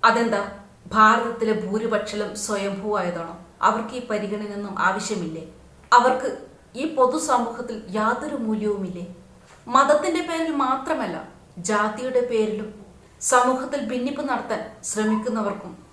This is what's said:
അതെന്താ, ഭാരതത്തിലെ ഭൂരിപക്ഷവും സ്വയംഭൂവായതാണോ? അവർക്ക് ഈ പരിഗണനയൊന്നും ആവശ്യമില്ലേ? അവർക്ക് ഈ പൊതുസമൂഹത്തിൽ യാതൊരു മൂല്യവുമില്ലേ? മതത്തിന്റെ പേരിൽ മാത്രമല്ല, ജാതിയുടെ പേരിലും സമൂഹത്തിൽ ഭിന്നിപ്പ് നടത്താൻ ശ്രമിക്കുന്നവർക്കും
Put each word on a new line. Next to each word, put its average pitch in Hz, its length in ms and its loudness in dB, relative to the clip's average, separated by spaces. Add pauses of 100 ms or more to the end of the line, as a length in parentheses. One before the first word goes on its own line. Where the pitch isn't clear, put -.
അതെന്താ, 226 460 2 (360)
ഭാരതത്തിലെ 220 640 4
ഭൂരിപക്ഷവും 208 800 -2
സ്വയംഭൂവായതാണോ? 196 1040 -4 (220)
അവർക്ക് 220 320 0
ഈ 247 140 -8
പരിഗണനയൊന്നും 202 720 -6
ആവശ്യമില്ലേ? 175 680 -2 (460)
അവർക്ക് - 440 4 (380)
ഈ 294 200 -4
പൊതുസമൂഹത്തിൽ 247 960 2
യാതൊരു 247 460 0
മൂല്യവുമില്ലേ? 208 800 -2 (520)
മതത്തിന്റെ 294 540 4
പേരിൽ 320 340 -2
മാത്രമല്ല, 254 760 -2 (280)
ജാതിയുടെ 214 640 0
പേരിലും 214 600 -2 (380)
സമൂഹത്തിൽ 254 640 2
ഭിന്നിപ്പ് 254 360 -4
നടത്താൻ 226 500 -4 (120)
ശ്രമിക്കുന്നവർക്കും 214 920 -2 (160)